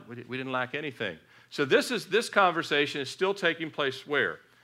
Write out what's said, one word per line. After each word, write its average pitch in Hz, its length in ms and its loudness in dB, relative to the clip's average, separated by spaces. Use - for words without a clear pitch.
we 120 80 -14
di-, 120 100 -14
we 117 120 -10
didn't 131 160 -6
lack 127 200 -4
anything." 120 460 -6
So 147 160 0
this 262 260 4
is, 208 140 -2
this 220 240 0
conversation 156 720 2
is 131 80 -6
still 190 240 -2
taking 165 360 -2
place 135 380 -4
where? 117 320 0